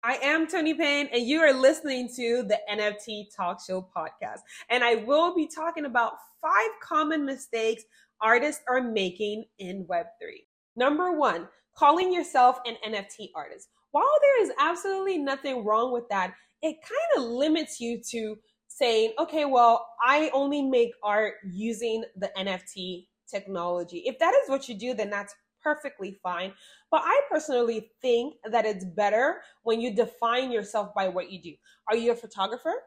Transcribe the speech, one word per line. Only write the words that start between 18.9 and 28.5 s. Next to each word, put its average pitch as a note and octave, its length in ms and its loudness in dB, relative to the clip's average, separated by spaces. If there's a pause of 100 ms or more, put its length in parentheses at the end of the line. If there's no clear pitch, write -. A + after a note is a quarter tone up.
"Okay, D#4 260 0
well, A#3+ 420 6 (160)
I D4 300 4
only C#4 300 0
make B3 300 2 (100)
art G#3 320 0 (100)
using A3 600 -4 (120)
the F#3+ 220 -6
N F#3+ 80 -4
F F#3 160 -4 (100)
T F3+ 360 -10 (200)
technology." F3 800 -6
If B3+ 140 -4
that E4+ 120 4
is C5 160 4
what C4+ 200 -2
you A3 100 -10
do, B3 160 -6
then G3+ 160 -4
that's G3+ 240 -8 (260)
perfectly G3 640 -6
fine. F3+ 320 -6 (340)
But D4+ 160 2
I G#4 240 4
personally A#3+ 640 -2 (100)
think B3 440 0
that A3+ 200 0